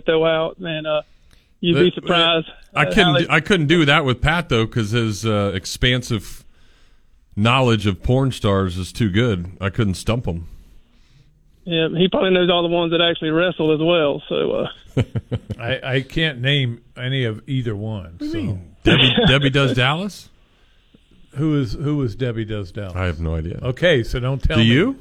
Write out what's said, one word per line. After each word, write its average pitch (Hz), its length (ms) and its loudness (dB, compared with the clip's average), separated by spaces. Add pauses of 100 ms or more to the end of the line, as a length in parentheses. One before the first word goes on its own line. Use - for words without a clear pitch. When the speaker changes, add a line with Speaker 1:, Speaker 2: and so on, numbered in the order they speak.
Speaker 1:
throw 160 180 2
out, 160 360 0
man, 156 260 -8
uh, 151 160 -2 (580)
you'd 170 160 0
be 175 140 6
Speaker 2:
The, - 60 -8
Speaker 1:
surprised. 165 520 0 (280)
Speaker 2:
I 147 100 2
Speaker 1:
Uh, - 40 -4
Speaker 2:
couldn't 190 180 4
Speaker 1:
Alex 170 200 4
Speaker 2:
do, 139 60 0
I 160 60 4
couldn't 170 280 2
do 160 180 6
that 147 200 4
with 123 160 0
Pat 170 280 0
though, 113 180 2
'cause 107 240 -4
his, 113 340 -2
uh, 101 300 0
expansive 123 880 -2 (920)
knowledge 113 520 2
of 95 160 -2
porn 131 280 2
stars 95 460 0
is 92 140 -8
too 110 180 -2
good. 95 380 0 (140)
I 95 80 -2
couldn't 101 260 -2
stump 117 300 -4
him. 85 220 -6 (1200)
Speaker 1:
Yeah, 165 300 0
he 185 140 4
probably 190 220 2
knows 180 180 4
all 175 140 2
the 170 100 0
ones 170 180 0
that 170 100 2
actually 165 280 0
wrestle 160 420 0
as 151 80 2
well. 156 480 0
So, 147 240 -2
uh. - 520 -4 (560)
Speaker 2:
<laughs> - 0 -
Speaker 3:
I, 120 200 -4 (160)
I 135 60 0
can't 143 400 -4
name 131 400 0 (160)
any 127 280 -4
of 110 220 -6
either 123 280 -2
one. 101 420 -8
Speaker 2:
What - 20 -16
do 294 60 -8
you 302 60 -6
Speaker 3:
So. 339 80 -6
Speaker 2:
mean? 101 440 -8
Debbie, 131 360 4
Speaker 1:
<laughs> 226 80 4
Speaker 2:
Debbie 139 240 4
Does 139 240 2
Dallas? 151 540 -2 (1080)
Speaker 3:
Who 147 260 0
is, 113 120 -2
who 147 280 -2
is 107 140 -2
Debbie 113 300 -4
Does 101 260 -6
Dallas? 95 240 -10
Speaker 2:
I 92 100 -2
have 82 140 -2
no 82 160 -2
idea. 82 260 -6
Speaker 3:
Okay, 131 420 2
so - 160 -4
don't 131 220 -4
tell - 160 2
Speaker 2:
Do 113 60 6
Speaker 3:
me. 113 60 4
Speaker 2:
you? 214 320 2